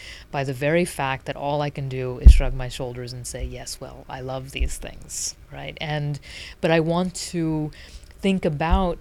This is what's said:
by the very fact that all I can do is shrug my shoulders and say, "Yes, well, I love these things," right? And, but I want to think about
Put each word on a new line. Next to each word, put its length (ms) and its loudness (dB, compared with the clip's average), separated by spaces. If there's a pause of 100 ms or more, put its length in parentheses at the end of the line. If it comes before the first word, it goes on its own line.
(320)
by 100 -2
the 100 -4
very 320 2
fact 420 -4
that 100 -6
all 260 -2
I 80 -2
can 180 -6
do 300 -4
is 140 12
shrug 220 6
my 140 -4
shoulders 440 -8
and 120 -12
say, 200 -10
"Yes, 360 -10
well, 280 -14
I 120 -10
love 300 -6
these 280 -2
things," 580 -10 (160)
right? 280 -12
And, 380 -4 (420)
but 120 4
I 80 6
want 340 0 (160)
to 400 0 (480)
think 280 0
about 540 2